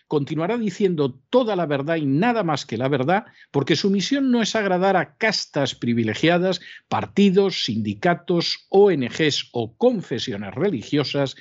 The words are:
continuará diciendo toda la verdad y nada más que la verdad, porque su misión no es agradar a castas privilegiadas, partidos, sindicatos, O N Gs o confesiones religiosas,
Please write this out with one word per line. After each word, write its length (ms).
continuará 500
diciendo 640
toda 260
la 100
verdad 300
y 100
nada 380
más 220
que 120
la 100
verdad, 380
porque 240
su 140
misión 420
no 100
es 140
agradar 400
a 220
castas 580
privilegiadas, 840
partidos, 760
sindicatos, 1040
O 220
N 180
Gs 420
o 240
confesiones 760
religiosas, 880